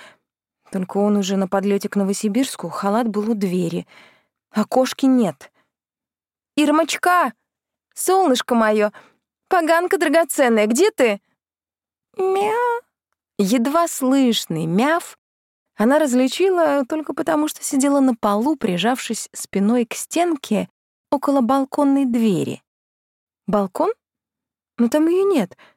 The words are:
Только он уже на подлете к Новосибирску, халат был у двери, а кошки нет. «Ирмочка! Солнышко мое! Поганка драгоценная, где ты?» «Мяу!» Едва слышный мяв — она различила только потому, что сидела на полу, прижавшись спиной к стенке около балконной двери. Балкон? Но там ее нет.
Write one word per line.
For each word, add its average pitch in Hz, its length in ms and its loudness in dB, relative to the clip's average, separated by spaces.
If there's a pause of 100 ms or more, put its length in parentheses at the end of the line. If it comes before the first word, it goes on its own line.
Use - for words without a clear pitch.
(720)
Только 190 260 -6
он 208 200 2
уже 196 180 -2
на 190 120 -2
подлете 202 420 -2
к - 60 -8
Новосибирску, 202 720 -2
халат 214 380 -2
был 208 220 -4
у 233 60 -2
двери, 180 520 -4 (640)
а 214 140 -2
кошки 262 400 0
нет. 247 460 0 (1040)
«Ирмочка! 302 800 0 (600)
Солнышко 349 640 0
мое! 214 360 2 (580)
Поганка 339 480 2
драгоценная, 277 680 2
где 294 220 2
ты?» 226 320 0 (960)
«Мяу!» 427 640 -2 (560)
Едва 262 500 0
слышный 254 760 0
мяв — 254 520 -2 (580)
она 262 240 2
различила 285 840 0
только 311 280 -6
потому, 302 340 -2
что - 160 -12
сидела 285 360 0
на 262 160 2
полу, 226 400 0
прижавшись 214 760 -4
спиной 226 520 0
к - 80 -10
стенке 294 760 -2 (420)
около 277 300 0
балконной 277 640 2
двери. 214 580 0 (840)
Балкон? 208 440 0 (840)
Но 233 120 0
там 302 180 2
ее 370 160 0
нет. 320 340 0 (200)